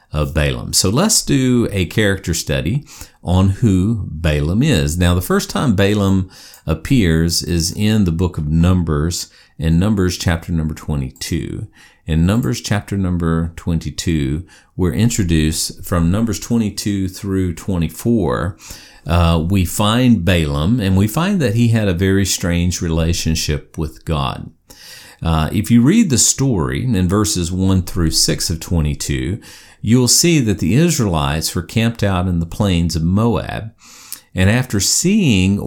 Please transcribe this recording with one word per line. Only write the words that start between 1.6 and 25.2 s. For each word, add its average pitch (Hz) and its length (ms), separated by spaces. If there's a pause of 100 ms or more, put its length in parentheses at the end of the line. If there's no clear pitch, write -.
a 92 140
character 98 480
study 76 520 (360)
on 92 260
who 98 640
Balaam 78 520
is. 85 340
Now, 87 180
the 90 60
first 190 300
time 127 240
Balaam 98 560 (360)
appears 85 760
is 85 300
in 107 320
the 85 80
book 87 260
of 76 100
Numbers, 82 800 (300)
in 82 200
Numbers 95 380
chapter 85 360
number 78 220
twenty-two. 71 920 (380)
In 80 200
Numbers 120 340
chapter 101 380
number 85 580
twenty-two, 80 920 (300)
we're 90 160
introduced 82 920
from 85 260
Numbers 107 300
twenty-two 101 680
through 95 460
twenty-four. 85 1040 (480)
Uh, 82 420
we 95 160
find 110 600
Balaam, 85 560
and 95 160
we 98 100
find 185 340
that 110 140
he 117 140
had 113 200
a 92 60
very 95 300
strange 87 560
relationship 82 960
with 76 280
God. 69 460 (720)